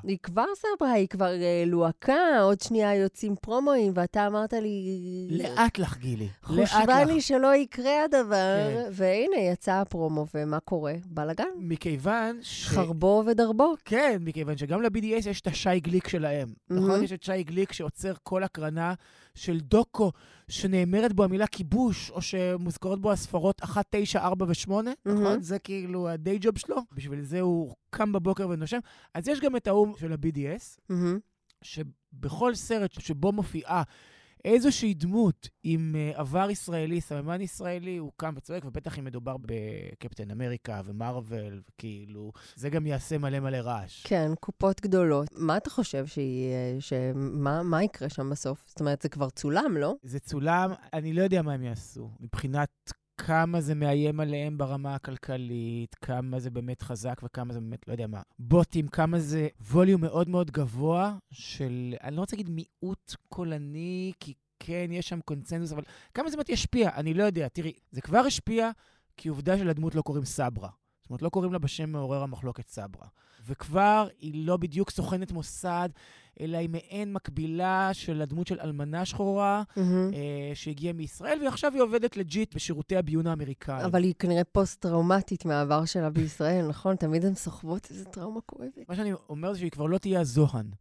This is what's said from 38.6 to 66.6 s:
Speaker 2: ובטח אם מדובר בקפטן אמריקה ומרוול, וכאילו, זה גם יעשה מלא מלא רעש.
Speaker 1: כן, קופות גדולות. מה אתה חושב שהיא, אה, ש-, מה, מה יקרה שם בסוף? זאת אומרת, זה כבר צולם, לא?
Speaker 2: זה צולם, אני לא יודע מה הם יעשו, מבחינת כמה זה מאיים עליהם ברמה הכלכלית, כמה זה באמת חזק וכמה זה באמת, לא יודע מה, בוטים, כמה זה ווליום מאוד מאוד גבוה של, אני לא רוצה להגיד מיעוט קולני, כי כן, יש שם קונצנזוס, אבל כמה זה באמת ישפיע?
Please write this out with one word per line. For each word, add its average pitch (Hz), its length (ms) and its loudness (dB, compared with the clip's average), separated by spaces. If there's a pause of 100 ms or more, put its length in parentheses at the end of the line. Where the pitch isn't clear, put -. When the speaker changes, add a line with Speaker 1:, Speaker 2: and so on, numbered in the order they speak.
Speaker 2:
ובטח 139 340 -8
אם 139 60 -10
מדובר 131 360 -8
בקפטן 107 920 -10
אמריקה 117 540 -6
ומרוול, 107 840 -8
וכאילו, 104 640 -14 (240)
זה 131 140 -6
גם 151 180 -2
יעשה 147 300 -4
מלא 139 220 -2
מלא 135 180 -2
רעש. 113 460 -6
Speaker 1:
כן, 160 360 2
קופות - 420 0
גדולות. 165 540 4
מה 165 220 0
אתה - 120 -4
חושב 139 380 -2
שהיא, 127 460 -2
אה, 127 260 -2
ש-, 139 140 -6 (220)
מה, 139 480 0
מה 170 200 2
יקרה 202 260 -4
שם 135 200 -4
בסוף? 139 380 -4
זאת - 120 -20
אומרת, 143 220 0
זה 151 80 -2
כבר 139 200 -4
צולם, 175 480 0
לא? 147 160 0 (100)
Speaker 2:
זה 131 160 -8
צולם, 165 520 0 (220)
אני 160 200 -4
לא 170 80 2
יודע 185 200 4
מה 151 120 -2
הם 131 100 -4
יעשו, 117 460 -10 (100)
מבחינת 139 500 -2 (520)
כמה 165 400 2
זה 151 140 0
מאיים 147 440 2
עליהם 147 380 -4
ברמה 139 380 -4
הכלכלית, 120 1000 -6
כמה 127 440 -4
זה 127 100 -6
באמת 120 320 -6
חזק 120 420 -8
וכמה 120 300 -8
זה 117 60 -6
באמת, 113 280 -10
לא - 40 -8
יודע 117 160 -4
מה, 104 140 -8 (180)
בוטים, 151 480 4
כמה 165 320 2
זה 151 280 -2 (240)
ווליום 180 300 8
מאוד 165 280 0
מאוד 175 220 0
גבוה 156 640 0 (160)
של, 123 720 -8
אני 143 120 -8
לא 170 60 -2
רוצה 202 140 -6
להגיד 202 140 -6
מיעוט - 680 -10 (140)
קולני, 170 880 -6
כי 143 140 -14 (260)
כן, 175 320 -6
יש 175 180 -6
שם 170 160 -6
קונצנזוס, 160 460 -6
אבל 151 120 -8 (300)
כמה 311 160 -2
זה 285 80 -6
באמת 302 120 -4
ישפיע? 233 460 2